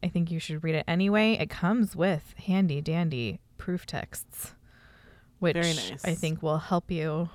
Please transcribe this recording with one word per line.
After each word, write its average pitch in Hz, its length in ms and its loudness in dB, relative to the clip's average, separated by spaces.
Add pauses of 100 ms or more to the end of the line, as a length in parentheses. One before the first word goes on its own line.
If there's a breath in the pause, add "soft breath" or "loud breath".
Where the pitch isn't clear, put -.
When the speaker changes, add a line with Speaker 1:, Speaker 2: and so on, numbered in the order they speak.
Speaker 1:
I 180 60 0
think 170 220 0
you 165 80 -2
should 160 260 -6
read 160 120 2
it 151 120 0
anyway. 202 500 4
It - 120 -2
comes 208 440 2
with 175 400 0 (120)
handy 180 340 2
dandy 151 600 -2 (180)
proof 180 260 -6
texts, - 720 -10 (840 soft breath)
which 170 140 2
Speaker 2:
Very 170 200 2
nice. 135 320 -8
Speaker 1:
I 175 80 0
think 160 280 -4
will 156 160 0
help 170 320 -2
you 160 440 -2